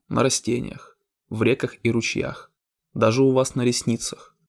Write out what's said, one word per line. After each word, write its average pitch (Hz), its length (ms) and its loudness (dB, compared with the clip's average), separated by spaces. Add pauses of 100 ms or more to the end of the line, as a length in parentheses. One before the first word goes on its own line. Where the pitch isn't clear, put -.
на 117 140 0
растениях, - 760 -4 (300)
в 110 140 -4
реках - 400 0
и 117 80 2
ручьях, - 600 -4 (440)
даже 113 280 4
у 135 100 4
вас 131 220 0
на 123 100 -2
ресницах. - 720 -2 (120)